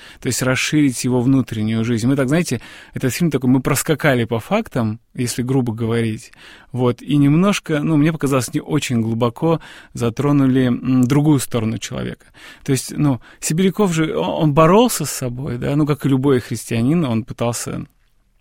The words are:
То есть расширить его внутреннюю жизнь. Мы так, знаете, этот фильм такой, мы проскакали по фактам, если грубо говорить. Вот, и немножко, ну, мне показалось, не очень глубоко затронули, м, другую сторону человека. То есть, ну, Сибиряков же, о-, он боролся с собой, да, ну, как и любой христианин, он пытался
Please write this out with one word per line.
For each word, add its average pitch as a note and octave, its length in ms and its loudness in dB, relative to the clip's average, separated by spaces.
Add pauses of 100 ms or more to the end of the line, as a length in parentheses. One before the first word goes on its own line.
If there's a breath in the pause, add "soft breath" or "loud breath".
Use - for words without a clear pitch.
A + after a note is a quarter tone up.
(200 loud breath)
То - 60 -8
есть B2+ 160 -2
расширить C3 640 0
его B2+ 160 2
внутреннюю A2+ 640 0
жизнь. A#2 240 0
Мы C#3 80 2
так, C#3 100 0
знаете, C#3+ 340 0 (340 loud breath)
этот B2 200 -2
фильм E3+ 160 0
такой, C3 180 0
мы C3 120 4
проскакали C3+ 640 0
по A2 160 -2
фактам, A#2+ 580 -2 (160)
если B2 280 -4
грубо B2 300 0
говорить. A2+ 600 -2 (400 loud breath)
Вот, B2 280 0
и - 160 -2
немножко, D#3 640 2
ну, D#3 180 0
мне D3+ 160 4
показалось, C3+ 400 -2
не D3 80 -2
очень C#3 400 -2
глубоко A#2 600 0 (320 loud breath)
затронули, C3 720 2
м, B2+ 380 2
другую D3 340 4
сторону A2 400 -4
человека. B2 480 -10 (380 loud breath)
То C#3+ 80 -2
есть, - 240 -4
ну, C#3 240 0 (180 loud breath)
Сибиряков F#3+ 560 0
же, D#3+ 240 -2
о-, - 240 -2
он D#3 100 4
боролся E3+ 520 4
с C3+ 80 -8
собой, B2 460 -6
да, C3+ 180 -2
ну, D3+ 100 2
как D3 180 -2
и C#3+ 40 2
любой C3 320 2
христианин, A#2+ 640 -2
он A2+ 180 -2
пытался - 640 -6 (540)